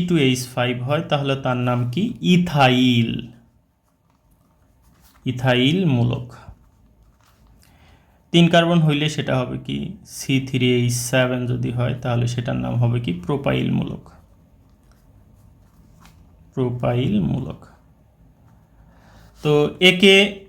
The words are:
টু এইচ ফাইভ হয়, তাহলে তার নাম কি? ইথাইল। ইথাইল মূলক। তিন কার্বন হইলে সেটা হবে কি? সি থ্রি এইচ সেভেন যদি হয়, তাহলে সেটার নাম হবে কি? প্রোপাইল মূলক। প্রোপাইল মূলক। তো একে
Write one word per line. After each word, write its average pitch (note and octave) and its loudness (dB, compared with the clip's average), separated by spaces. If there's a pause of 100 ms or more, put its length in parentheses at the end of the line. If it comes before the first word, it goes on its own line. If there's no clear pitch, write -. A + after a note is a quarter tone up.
টু F3 0
এইচ C3 2
ফাইভ B2 -4
হয়, D3 -2
তাহলে C#3 -2
তার B2 -2 (100)
নাম B2 0 (100)
কি? F3 -4 (300)
ইথাইল। B2+ 4 (2250)
ইথাইল B2+ 0
মূলক। B2 0 (2000)
তিন E3+ 6
কার্বন E3+ 4
হইলে D3+ 2
সেটা C#3+ -4
হবে C3 -4
কি? C#3 -8 (380)
সি - -4 (120)
থ্রি B2+ -2
এইচ B2 0 (120)
সেভেন B2+ 0
যদি A#2+ -4
হয়, A#2+ -2
তাহলে A#2+ -2
সেটার B2+ -6
নাম B2 -6
হবে A#2+ 0
কি? A#2+ -4 (100)
প্রোপাইল C#3 -4
মূলক। - -6 (2500)
প্রোপাইল B2 -2 (160)
মূলক। - -8 (1800)
তো D3+ 2 (360)
একে F#3+ 6 (340)